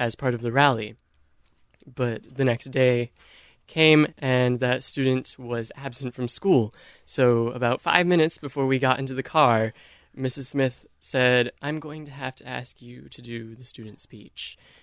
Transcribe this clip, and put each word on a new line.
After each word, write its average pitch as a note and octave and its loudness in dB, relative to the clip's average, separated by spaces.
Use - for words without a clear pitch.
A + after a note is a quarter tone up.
as A#2 -2
part B2+ -2
of A#2 -8
the A#2 -4
rally. A#2 2
But A#2+ -6
the C3+ 0
next A#2+ 0
day B2+ 2
came, D#3 4
and B2+ 2
that B2+ 0
student C3 -2
was A#2 -8
absent C3 -10
from B2 -6
school. C3 2
So A#2 2
about B2 -2
five F3 4
minutes E3 2
before C#3 -2
we C3 2
got B2+ 2
into C3+ -6
the B2+ -4
car, A2+ 2
Missus C3 -6
Smith C3+ -2
said, B2 2
"I'm D3+ -6
going D#3 -12
to C#3+ -16
have C3+ -10
to C3 -18
ask B2 -12
you B2 -18
to - -18
do A2+ -10
the B2 -20
student A2 -16
speech. - -16